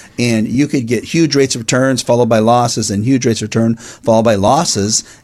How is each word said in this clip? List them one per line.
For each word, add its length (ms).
and 300
you 200
could 200
get 160
huge 320
rates 180
of 80
returns 400
followed 260
by 120
losses 500
and 160
huge 200
rates 160
of 80
return 260
followed 480
by 100
losses, 720